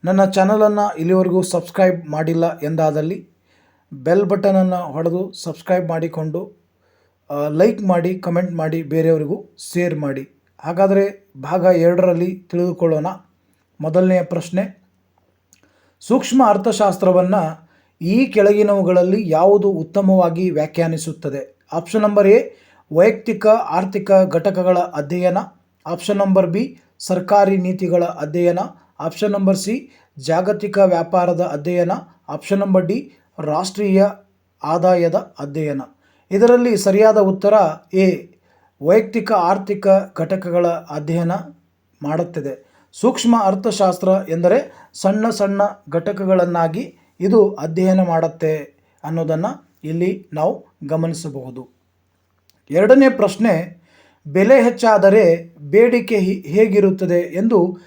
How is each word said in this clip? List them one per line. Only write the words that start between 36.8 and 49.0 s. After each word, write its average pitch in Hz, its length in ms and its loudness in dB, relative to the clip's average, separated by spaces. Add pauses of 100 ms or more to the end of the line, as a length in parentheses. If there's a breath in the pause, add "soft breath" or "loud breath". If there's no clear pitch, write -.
ಉತ್ತರ 196 360 2 (400)
ಎ, 185 320 0 (560)
ವೈಯಕ್ತಿಕ 214 500 0
ಆರ್ಥಿಕ 190 540 -2 (300)
ಘಟಕಗಳ 175 500 -2
ಅಧ್ಯಯನ 165 680 -4 (680)
ಮಾಡುತ್ತದೆ. 147 800 -8 (120)
ಸೂಕ್ಷ್ಮ 233 500 0
ಅರ್ಥಶಾಸ್ತ್ರ 190 680 0 (200)
ಎಂದರೆ 175 640 -2
ಸಣ್ಣ 214 380 -2
ಸಣ್ಣ 196 320 -2 (280)
ಘಟಕಗಳನ್ನಾಗಿ 175 1080 -2 (220 soft breath)
ಇದು 196 340 4
ಅಧ್ಯಯನ 185 480 0
ಮಾಡುತ್ತೆ 160 720 -2 (300)